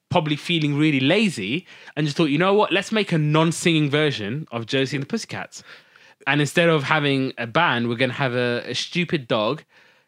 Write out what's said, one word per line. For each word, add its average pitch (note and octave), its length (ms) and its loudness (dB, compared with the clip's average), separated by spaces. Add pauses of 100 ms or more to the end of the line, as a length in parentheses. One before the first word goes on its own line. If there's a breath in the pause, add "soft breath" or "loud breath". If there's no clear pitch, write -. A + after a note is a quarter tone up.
probably D#3 280 0
feeling D3 420 0
really D3+ 220 4
lazy C#3+ 680 0 (300 loud breath)
and D#3 100 0
just C#3+ 100 -4
thought, E3+ 140 4
"You C#3+ 80 2
know F#3+ 160 2
what? G#3 180 2
Let's F#3+ 200 -2
make G#3+ 180 -2
a E3+ 80 2
non-singing D#3 720 2
version C#3 600 -2
of A#2 140 -6
Josie C3+ 300 -2
and C3+ 60 -6
the C#3 60 -12
Pussycats." - 560 -10 (640 soft breath)
And C#3+ 120 2
instead E3+ 280 2
of D#3 160 2
having C#3 540 0
a A#2 100 -6
band, A#2+ 400 0
we're A#2+ 80 -2
gonna B2+ 160 0
have B2+ 220 -2
a, B2 320 0
a B2 80 -8
stupid E3 540 -4
dog A#2+ 360 -2 (440 soft breath)